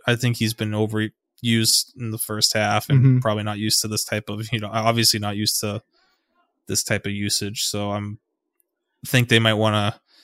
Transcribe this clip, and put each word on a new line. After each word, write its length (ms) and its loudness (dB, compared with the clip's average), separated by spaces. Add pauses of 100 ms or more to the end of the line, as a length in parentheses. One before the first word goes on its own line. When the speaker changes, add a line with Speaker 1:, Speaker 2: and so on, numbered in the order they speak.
Speaker 1:
I 80 4
think 220 0
he's 180 0
been 160 -4
overused 1300 -2
in 140 -8
the 60 -8
first 340 -2
half 360 0
and 120 4
Speaker 2:
Mm-hmm. 180 6
Speaker 1:
probably 240 0
not 160 -4
used 240 0
to 60 -6
this 160 -4
type 240 -4
of, 240 -8
you 80 -2
know, 120 -8
obviously 460 2
not 180 -4
used 260 -2
to 200 -4 (840)
this 160 -2
type 220 -2
of 60 -4
usage. 520 -4
So 260 -4
I'm, 300 -6 (840)
I 40 -14
think 220 2
they 100 8
might 140 4
wanna 440 0 (260)